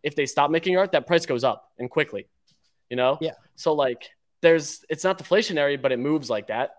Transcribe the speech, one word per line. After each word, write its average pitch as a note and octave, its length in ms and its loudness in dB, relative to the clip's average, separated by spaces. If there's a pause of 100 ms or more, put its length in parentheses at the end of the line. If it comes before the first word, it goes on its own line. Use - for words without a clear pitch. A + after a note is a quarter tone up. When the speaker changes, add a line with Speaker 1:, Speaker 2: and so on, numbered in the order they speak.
Speaker 1:
if C#3+ 140 -6
they C#3+ 100 0
stop C#3+ 240 0
making E3 260 0
art, F#3+ 180 0
that D3 120 2
price E3+ 220 2
goes B2 160 -2
up - 340 -2
and B2 100 -6
quickly, B2 400 -4 (600)
you B2 60 -8
know? B2+ 260 2
Speaker 2:
Yeah. D#3+ 120 -6 (220)
Speaker 1:
So, - 180 0
like, C3 360 -2 (320)
there's, E3 480 2
it's D#3 140 -6
not F#3 160 0
deflationary, D#3 600 0
but C3 120 2
it B2 80 0
moves C#3 320 -2
like G#2 160 -4
that, A#2 320 -4